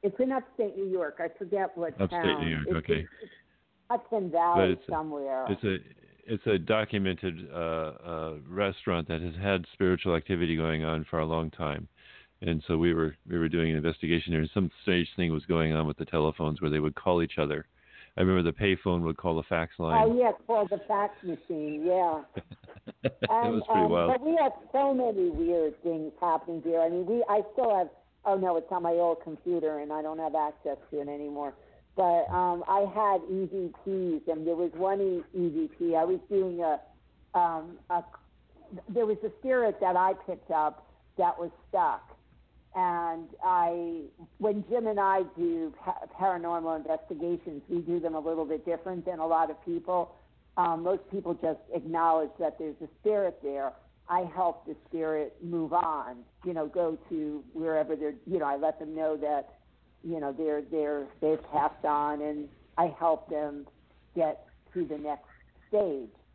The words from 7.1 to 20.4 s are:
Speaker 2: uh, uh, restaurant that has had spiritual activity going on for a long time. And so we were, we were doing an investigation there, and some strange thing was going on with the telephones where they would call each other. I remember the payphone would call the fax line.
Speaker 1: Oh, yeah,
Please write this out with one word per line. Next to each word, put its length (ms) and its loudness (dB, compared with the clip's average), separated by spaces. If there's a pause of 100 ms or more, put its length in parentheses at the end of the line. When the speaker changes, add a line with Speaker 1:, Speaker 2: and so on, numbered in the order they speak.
Speaker 2:
uh, 40 -10
uh, 760 -6 (140)
restaurant 600 -2
that 120 -2
has 220 -6
had 320 2
spiritual 420 4
activity 400 0
going 280 0
on 260 -2
for 80 -2
a 80 0
long 240 -2
time. 360 -6 (560)
And 240 0
so 120 2
we 160 6
were, 200 2 (140)
we 80 -2
were 140 2
doing 200 2
an 60 2
investigation 560 0
there, 80 4
and 140 0
some 160 2 (100)
strange 340 2
thing 160 2
was 140 -2
going 300 2
on 120 2
with 120 -4
the 80 -6
telephones 560 0
where 80 0
they 100 2
would 140 0
call 280 2
each 140 -4
other. 300 -2 (500)
I 60 2
remember 200 6
the 140 2
payphone 460 2
would 160 -2
call 180 0
the 60 -2
fax 360 -2
line. 240 4
Speaker 1:
Oh, 160 4
yeah, 140 4 (140)